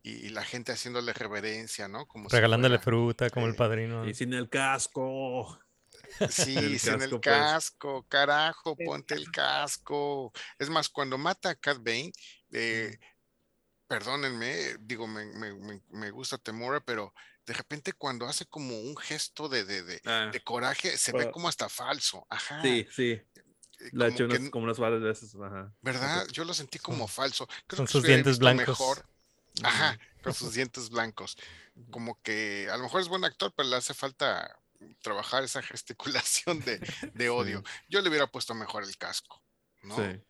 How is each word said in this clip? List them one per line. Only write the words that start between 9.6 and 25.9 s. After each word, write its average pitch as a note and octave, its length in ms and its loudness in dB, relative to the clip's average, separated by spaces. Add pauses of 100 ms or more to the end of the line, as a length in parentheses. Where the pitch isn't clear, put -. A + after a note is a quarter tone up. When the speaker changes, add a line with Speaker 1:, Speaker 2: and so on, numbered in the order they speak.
Speaker 1:
Es C#3+ 100 -2
más, D#3+ 200 2
cuando C3+ 280 -2
mata F3 340 0
a D#3 40 -2
Cad C#3+ 240 0
Bane, A#2 320 -2 (400)
eh, A2+ 400 -2
Speaker 3:
Ujú. A2+ 60 -16 (880)
Speaker 1:
perdónenme, C3 960 -4
digo, A2+ 260 -8
me, G#2+ 200 -8
me, G#2 280 -10
me, G2 340 -12
me G#2 220 -8
gusta B2+ 260 -6
Temura, A#2 440 -4
pero G#2+ 320 -4 (320)
de A#2 80 -10
repente D3+ 400 -6
cuando B2 340 -4
hace D#3 200 -4
como B2+ 320 -8
un C#3 180 -10
gesto D3+ 520 -6
de, A#2+ 160 2
de, F#2+ 180 -4
de, E2+ 220 -10
Speaker 3:
Ah. A2 260 0
Speaker 1:
de A2+ 120 -6
coraje, B2 540 -2
se A#2+ 160 0
ve B2 140 0
Speaker 3:
Ah. - 20 -4
Speaker 1:
como E3+ 200 -4
hasta A2 200 -4
falso. C3 600 -4
Ajá. D3 320 -6
Speaker 3:
Sí, B2 300 4
sí. A#2+ 200 2 (680)
Speaker 1:
Eh, A#2 120 -16
Speaker 3:
Lo B2 140 4
ha - 20 8
Speaker 1:
como - 20 8
Speaker 3:
hecho B2 180 2
Speaker 1:
que A#2+ 80 4
Speaker 3:
unas, - 20 4
Speaker 1:
n- C3+ 140 -2
Speaker 3:
como A2+ 140 -2
unas A2+ 140 0
varias A2+ 220 2
veces, G#2+ 340 -2
ajá. G2 460 -10
Speaker 1:
¿Verdad? C3 440 0